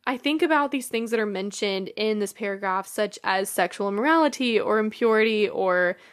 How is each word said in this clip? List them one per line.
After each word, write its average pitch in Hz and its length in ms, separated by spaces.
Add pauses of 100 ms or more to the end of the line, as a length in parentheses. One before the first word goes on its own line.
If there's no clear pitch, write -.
I 262 100
think 302 240
about 302 300
these 269 160
things 226 240
that 226 80
are 208 80
mentioned 196 640
in 214 280
this 202 160
paragraph, 196 540
such - 360
as 190 280
sexual 196 360
immorality 254 720
or 214 200
impurity 214 680
or 180 480 (180)